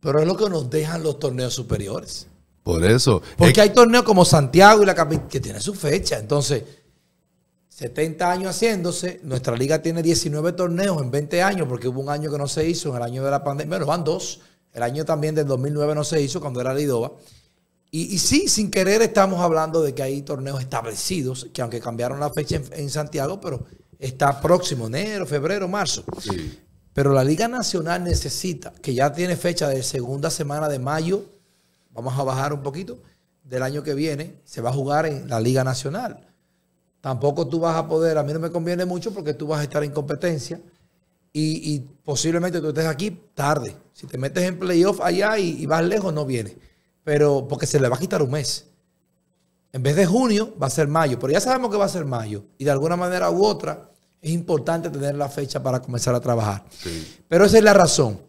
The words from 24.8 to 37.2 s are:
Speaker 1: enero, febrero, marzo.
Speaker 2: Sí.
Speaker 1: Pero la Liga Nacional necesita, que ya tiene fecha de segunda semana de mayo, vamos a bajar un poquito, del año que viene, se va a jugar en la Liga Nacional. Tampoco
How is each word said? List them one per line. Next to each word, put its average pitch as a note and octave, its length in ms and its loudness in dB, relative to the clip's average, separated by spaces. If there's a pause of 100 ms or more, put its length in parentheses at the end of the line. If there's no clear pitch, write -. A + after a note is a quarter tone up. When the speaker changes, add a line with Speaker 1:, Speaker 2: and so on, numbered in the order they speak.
Speaker 1:
enero, F#3+ 380 -4
febrero, E3 420 -2
marzo. F#3 360 -4 (160)
Speaker 2:
Sí. F2+ 400 -8 (320)
Speaker 1:
Pero C#3 220 2
la C3 100 4
Liga D#3 240 0
Nacional F3 560 -4
necesita, E3+ 680 -4 (100)
que C#3 100 -4
ya C3+ 200 2
tiene E3+ 240 -2
fecha E3+ 320 -2
de C3+ 140 -2
segunda C#3 480 -4
semana D3+ 380 -4
de C#3+ 100 -4
mayo, D#3+ 460 -2 (680)
vamos B2+ 260 -6
a C#3 60 0
bajar C3+ 280 -2
un C#3+ 100 -8
poquito, F3+ 360 -8 (460)
del B2+ 180 -6
año C#3+ 200 -4
que D3 120 -4
viene, C#3 500 -6
se - 160 -14
va A#2 80 -2
a B2+ 60 -2
jugar C#3+ 320 0
en C3+ 220 -6
la A2+ 120 0
Liga B2+ 240 2
Nacional. C#3+ 640 -6 (720)
Tampoco C#3+ 460 -2